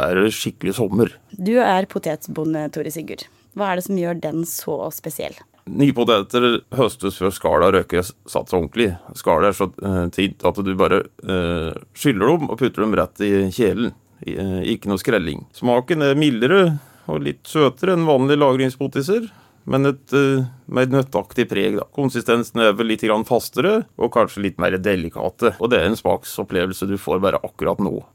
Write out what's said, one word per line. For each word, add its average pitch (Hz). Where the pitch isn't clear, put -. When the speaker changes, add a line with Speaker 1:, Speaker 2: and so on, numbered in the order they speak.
Speaker 1:
er 85
det 110
skikkelig -
sommer. 104
Speaker 2:
Du 208
er 190
potetbonde, 156
Tore 156
Sigurd. 151
Hva 196
er 180
det 180
som 196
gjør 170
den 165
så 151
spesiell? -
Speaker 1:
Nypoteter 120
høstes 104
før 92
skala 82
røkker 87
satt -
seg 95
ordentlig. 90
Skala 87
er 98
så, 92
eh, 92
tynt -
at 95
du 95
bare, 92
eh, 85
skyller 135
dem 143
og 113
putter 110
dem 107
rett 87
i 98
kjelen. 104
I, -
eh, 92
ikke -
noe 98
skrelling. 92
Smaken 127
er 139
mildere 147
og 156
litt 139
søtere 151
enn 170
vanlige 143
lagringspotiser, 139
men 139
et, 135
eh, 135
mer 127
nøttaktig 127
preg, 98
da. -
Konsistensen 120
er 107
vel 113
litt 110
grann 107
fastere, 170
og 120
kanskje 101
litt 95
mer 90
delikate. 92
Og 120
det 110
er 82
en -
smaksopplevelse 92
du 98
får 92
bare 95
akkurat -
nå. 98